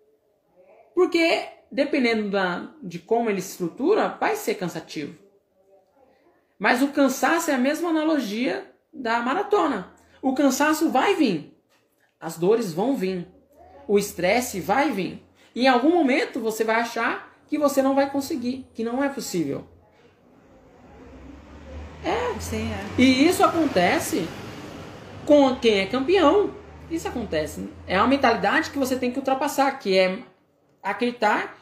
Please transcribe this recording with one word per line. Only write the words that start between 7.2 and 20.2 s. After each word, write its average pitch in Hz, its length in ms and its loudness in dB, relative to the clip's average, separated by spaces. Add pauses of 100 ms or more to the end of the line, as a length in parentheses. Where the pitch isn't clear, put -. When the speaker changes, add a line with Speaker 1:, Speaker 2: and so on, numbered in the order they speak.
Speaker 1:
é 277 40 0
a 254 40 0
mesma 311 300 0
analogia 285 840 -2 (220)
da 233 280 -4
maratona. 294 720 -2 (280)
O 262 140 0
cansaço 294 560 2
vai 294 240 2
vir. 202 420 0 (640)
As 165 160 -10
dores 190 360 2
vão 226 240 0
vir. 185 300 -4 (600)
O 202 120 4
estresse 196 640 0
vai 233 300 2
vir. 185 340 -6 (300)
E 233 100 0
em 269 40 6
algum 254 220 4
momento 320 480 2
você 220 260 -2
vai 220 120 2
achar 240 580 -4 (120)
que 302 100 -4
você 285 240 2
não 269 140 2
vai 277 160 2
conseguir, 262 640 -6
que 220 100 -6
não 240 180 -2
é 277 60 0
possível. 165 580 -4 (2500)